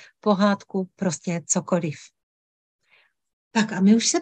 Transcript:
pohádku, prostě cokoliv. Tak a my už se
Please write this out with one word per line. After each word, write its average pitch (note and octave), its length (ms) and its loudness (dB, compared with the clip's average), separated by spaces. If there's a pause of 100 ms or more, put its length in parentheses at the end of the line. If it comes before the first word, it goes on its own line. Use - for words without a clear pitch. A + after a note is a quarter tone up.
(200)
pohádku, G3 760 -2
prostě E3+ 520 -6
cokoliv. E3+ 480 -4 (1600)
Tak G#3+ 220 0
a F#3+ 80 -4
my G#3 140 6
už A3+ 120 0
se E4+ 140 0